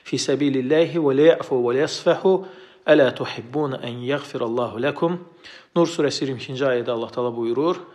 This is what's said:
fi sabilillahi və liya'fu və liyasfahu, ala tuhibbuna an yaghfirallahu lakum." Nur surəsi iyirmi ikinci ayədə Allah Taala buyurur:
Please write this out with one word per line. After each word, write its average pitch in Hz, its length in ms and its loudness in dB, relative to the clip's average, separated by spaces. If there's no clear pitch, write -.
fi - 140 -4
sabilillahi 143 800 2
və 139 200 2
liya'fu 147 440 4
və 120 140 0
liyasfahu, 175 680 2
ala 143 260 6
tuhibbuna 131 680 -6
an 120 220 -10
yaghfirallahu 123 760 -4
lakum." 170 380 -2
Nur 170 120 4
surəsi 151 380 -2
iyirmi 131 160 -4
ikinci 131 240 -6
ayədə 123 280 0
Allah 117 180 -4
Taala 123 220 -4
buyurur: 120 480 -2